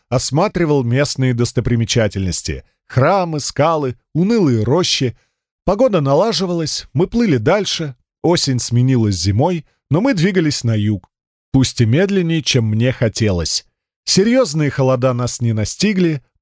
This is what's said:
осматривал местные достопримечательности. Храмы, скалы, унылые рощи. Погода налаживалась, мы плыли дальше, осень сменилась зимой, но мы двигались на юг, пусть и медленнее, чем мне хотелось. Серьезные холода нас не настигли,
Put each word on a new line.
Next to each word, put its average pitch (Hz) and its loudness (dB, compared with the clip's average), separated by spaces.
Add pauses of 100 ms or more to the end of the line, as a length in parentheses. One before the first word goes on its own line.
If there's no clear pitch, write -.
осматривал 147 0
местные 127 0
достопримечательности. 110 -2 (220)
Храмы, 160 0
скалы, 143 -2 (180)
унылые 165 2
рощи. 131 -2 (460)
Погода 202 2
налаживалась, 170 0
мы 156 0
плыли 226 2
дальше, 156 -2 (260)
осень 143 0
сменилась 120 2
зимой, 110 0 (240)
но 165 0
мы 269 2
двигались 170 0
на 113 0
юг, 104 -2 (440)
пусть 131 2
и 117 2
медленнее, 165 0
чем 117 0
мне 110 0
хотелось. 101 -2 (380)
Серьезные 185 2
холода 131 0
нас 120 -4
не 117 0
настигли, 170 0 (200)